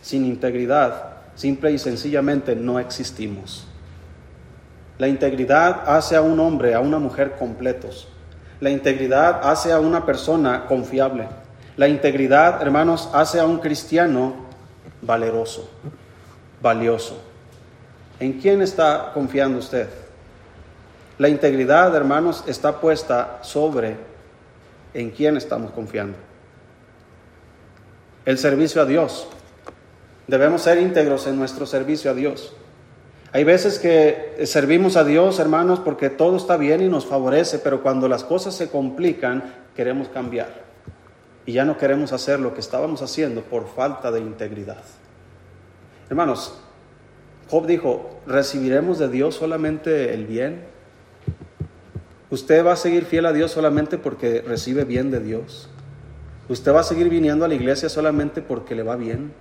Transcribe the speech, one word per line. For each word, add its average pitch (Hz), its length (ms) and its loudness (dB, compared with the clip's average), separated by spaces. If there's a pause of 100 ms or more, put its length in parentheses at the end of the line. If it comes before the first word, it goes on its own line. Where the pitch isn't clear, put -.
Sin 135 220 -2
integridad, 123 920 -2 (180)
simple 139 380 -2
y 143 60 0
sencillamente 139 760 -2
no 123 240 -2
existimos. 110 880 -10 (1300)
La 131 100 2
integridad 139 800 2
hace 156 280 2
a 156 80 6
un 160 160 4
hombre, 139 360 2
a 117 60 4
una 147 200 0
mujer 139 360 -2
completos. 120 680 -8 (540)
La 139 100 0
integridad 135 720 2
hace 156 300 2
a 160 80 4
una 165 260 0
persona 135 600 0
confiable. 127 600 -2 (500)
La 143 120 4
integridad, 143 760 4
hermanos, 160 500 2
hace 156 280 2
a 160 60 4
un 165 120 0
cristiano 151 880 0 (560)
valeroso, 113 680 -2 (920)
valioso. 113 580 0 (1000)
¿En 135 140 -2
quién 196 280 2
está 160 500 0
confiando 135 460 0
usted? 117 300 -4 (1300)
La 143 120 6
integridad, 147 680 4
hermanos, 151 500 0
está 147 320 -2
puesta 151 640 0
sobre 135 560 -2 (960)
en 117 180 -8
quién 151 280 0
estamos 113 320 -6
confiando. 104 480 -8 (2000)
El 131 100 2
servicio 151 460 2
a - 20 6
Dios. 143 420 0 (1000)
Debemos 147 360 4
ser 170 160 6
íntegros 156 480 2
en 135 120 -2
nuestro 135 260 -4
servicio 139 460 -2
a 127 40 0
Dios. 131 380 -4 (800)
Hay 143 120 2
veces 180 340 4
que 156 680 4
servimos 170 520 2
a 160 80 6
Dios, 175 340 4
hermanos, 170 420 2
porque 139 300 -2
todo 170 260 2
está 180 220 0
bien 151 240 2
y 190 60 2
nos 156 180 -2
favorece, 139 540 0
pero 135 220 -2
cuando 131 260 0
las 120 140 0
cosas 185 320 -4
se 165 140 -6
complican, 135 840 -4 (200)
queremos 131 340 -4
cambiar. 120 580 -10 (800)
Y 117 60 -10
ya 127 120 2
no 151 140 0
queremos 139 340 0
hacer 135 280 -2
lo 123 120 -2
que - 80 -10
estábamos 147 400 -4
haciendo 131 400 -4
por 110 280 -8
falta 131 420 -4
de 113 100 -2
integridad. 104 640 -10 (1300)
Hermanos, 143 480 -2 (880)
Job 160 180 2
dijo, 160 600 -2
"¿Recibiremos 139 720 0
de 143 100 0
Dios 139 280 -2
solamente 156 760 -2
el 110 140 -6
bien?" 127 500 -8 (1500)
¿Usted 160 380 2
va 175 60 4
a 170 40 2
seguir 170 280 0
fiel 165 220 0
a 165 60 2
Dios 156 200 0
solamente 151 460 0
porque 120 460 -4
recibe 127 400 -4
bien 127 280 -2
de 120 80 -2
Dios? 110 480 -10 (800)
¿Usted 131 260 2
va 160 60 8
a - 40 0
seguir 170 240 0
viniendo 160 360 2
a 170 40 0
la 156 60 0
iglesia 156 340 -2
solamente 147 540 -2
porque 120 320 -8
le 113 80 -4
va 117 140 -4
bien? 123 440 -8